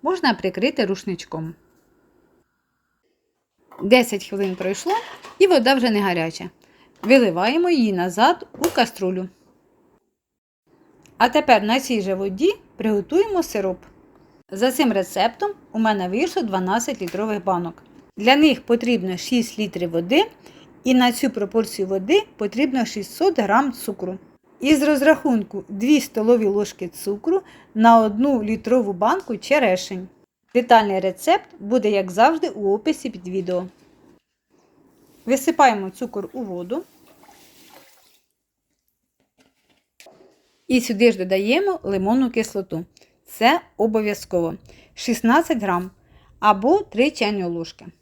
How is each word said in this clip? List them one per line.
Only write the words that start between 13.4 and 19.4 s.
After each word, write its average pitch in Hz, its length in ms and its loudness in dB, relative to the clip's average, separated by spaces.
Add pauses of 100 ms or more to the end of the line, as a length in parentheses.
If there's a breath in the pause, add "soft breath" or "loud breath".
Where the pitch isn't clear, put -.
сироп. 190 360 -4 (720)
За 226 220 0
цим 254 200 2
рецептом 214 580 -2 (220)
у 214 60 -6
мене 208 300 0
вийшло 277 340 -2
дванадцять 196 600 -4
літрових 202 420 -6
банок. 175 380 -4 (340)
Для 233 200 4
них 285 260 4
потрібно 233 540 -2
шість 233 420 -4